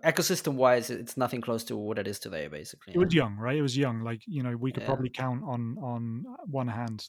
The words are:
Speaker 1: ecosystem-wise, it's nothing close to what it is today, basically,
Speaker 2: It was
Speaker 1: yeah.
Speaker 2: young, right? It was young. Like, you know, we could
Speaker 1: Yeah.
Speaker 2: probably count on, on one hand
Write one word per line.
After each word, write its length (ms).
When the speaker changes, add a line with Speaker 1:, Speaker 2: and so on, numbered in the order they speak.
Speaker 1:
ecosystem-wise, 840
it's 260
nothing 240
close 240
to 120
what 220
it 100
is 100
today, 300
basically, 460
Speaker 2:
It 40
was 120
Speaker 1:
yeah. 40
Speaker 2:
young, 220
right? 200
It 60
was 140
young. 240
Like, 260
you 160
know, 140
we 160
could 100
Speaker 1:
Yeah. 40
Speaker 2:
probably 240
count 340
on, 340
on 460
one 220
hand 400